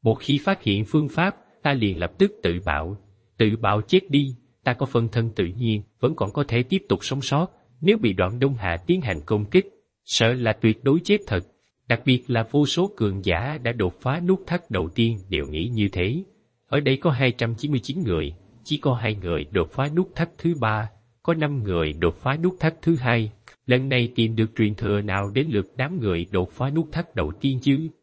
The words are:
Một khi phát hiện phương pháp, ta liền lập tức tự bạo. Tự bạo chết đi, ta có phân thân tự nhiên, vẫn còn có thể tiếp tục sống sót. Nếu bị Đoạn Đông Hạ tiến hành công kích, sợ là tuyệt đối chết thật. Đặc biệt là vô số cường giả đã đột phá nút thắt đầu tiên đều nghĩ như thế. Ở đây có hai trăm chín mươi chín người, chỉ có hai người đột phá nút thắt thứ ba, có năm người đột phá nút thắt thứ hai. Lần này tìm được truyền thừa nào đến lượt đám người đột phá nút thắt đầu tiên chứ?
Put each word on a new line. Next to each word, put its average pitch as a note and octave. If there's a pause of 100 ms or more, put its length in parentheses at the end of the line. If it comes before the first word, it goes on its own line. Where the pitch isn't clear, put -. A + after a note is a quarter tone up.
Một A2+
khi C#3
phát -
hiện G#2
phương D3+
pháp, F#3 (260)
ta C#3+
liền G2+
lập F2
tức G#2 (100)
tự F2
bạo. E2 (420)
Tự A2
bạo G#2+
chết F#3
đi, C#3 (280)
ta B2
có C3
phân A#2
thân A2+
tự G2+
nhiên, G#2+ (180)
vẫn D3+
còn G2+
có C#3+
thể A#2+
tiếp F#3+
tục -
sống C#3
sót. D3+ (340)
Nếu G#3
bị A#2
Đoạn F#2+
Đông C#3
Hạ F#2+ (100)
tiến F#3
hành F#2+
công G#2
kích, F#3 (380)
sợ A#2
là A#2
tuyệt A2+
đối D3
chết G3+
thật. F#2 (480)
Đặc A#2
biệt B2+
là A2+
vô D3
số F#3
cường G2
giả G#2+
đã A#2+
đột G2
phá C#3
nút F#3+
thắt -
đầu F#2
tiên A2+ (100)
đều C#2+
nghĩ D#2+
như A2
thế. A#2 (420)
Ở D3
đây C3+
có D#3+
hai B2
trăm A#2
chín C#3+
mươi C3+
chín E3+
người, D#2+ (300)
chỉ D3+
có C#3
hai A2+
người E2+
đột F2
phá C#3
nút -
thắt E3+
thứ E3+
ba, G#2+ (320)
có E3+
năm D3
người E2
đột E2
phá C3+
nút F3+
thắt D#3+
thứ E3
hai. A#2 (340)
Lần B2+
này B2
tìm A2+
được A2+
truyền G#2
thừa G#2
nào G2+
đến C#3
lượt G#2 (100)
đám D3
người F2
đột F#2
phá C3
nút D#3+
thắt E3+
đầu D#2
tiên C3+
chứ? D3+ (140)